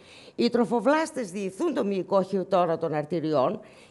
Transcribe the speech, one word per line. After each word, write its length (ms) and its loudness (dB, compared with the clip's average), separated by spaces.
οι 160 2
τροφοβλάστες 800 0
διηθούν 440 -4
το 100 -2
μυϊκό 380 0
χειτώνα 560 0
των 160 -2
αρτηριών 680 0